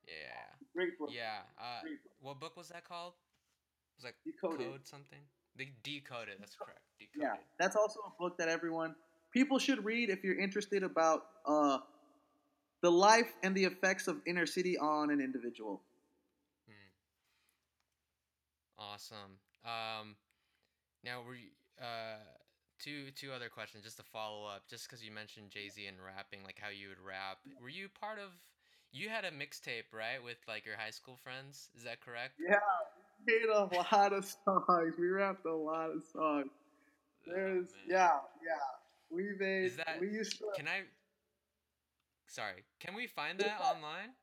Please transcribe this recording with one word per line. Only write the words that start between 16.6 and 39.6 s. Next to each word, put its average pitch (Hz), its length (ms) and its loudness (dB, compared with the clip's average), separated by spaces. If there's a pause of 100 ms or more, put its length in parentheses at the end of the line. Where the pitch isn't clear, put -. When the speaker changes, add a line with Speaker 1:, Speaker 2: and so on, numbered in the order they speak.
Speaker 1:
Hmm. 101 220 -20 (1900)
Awesome. 101 600 -12 (260)
Um, 110 520 -6 (840)
now, 123 240 -8
were 127 80 -14
you, 120 140 -18 (320)
uh, 113 380 -6 (600)
two, 143 340 -10
two 139 200 -12
other 120 160 -8
questions, 107 360 -12
just 110 140 -16
to 107 40 -20
follow 107 440 -8
up, 98 220 -12
just 117 200 -14
'cause 117 140 -18
you 110 100 -14
mentioned 107 380 -14
Jay-Z 101 360 -12
and 92 160 -14
rapping, 95 420 -14
like, 95 140 -16
how 104 100 -10
you 101 200 -12
would 92 120 -18
rap. 95 380 -10 (220)
Were 123 80 -16
you 190 200 -12
part 214 300 -10
of, 196 120 -12 (600)
you 165 180 -8
had 220 160 -4
a 175 60 -4
mixtape, 139 640 -8
right, 113 300 -4
with, 120 160 -12 (100)
like, 107 180 -8
your 107 100 -8
high 110 140 -6
school 127 260 -16
friends? 135 580 -14
Is 117 100 -18
that 120 160 -8
correct? 123 380 -8
Speaker 2:
Yeah, 202 200 6 (680)
we 226 140 6
made 226 80 2
a 214 160 6 (280)
lot 202 200 8
of 196 120 0
songs. 175 760 4
We 175 100 2
rapped 190 380 0
a 160 80 0
lot 160 360 -2
of 156 140 -6
songs. 143 460 0 (760)
Speaker 1:
Oh, 170 60 -8
Speaker 2:
There's, 185 400 0
Speaker 1:
man. - 160 -20
Speaker 2:
yeah, 175 320 8 (240)
yeah. 160 140 0 (520)
We 196 280 -2
made, 190 280 2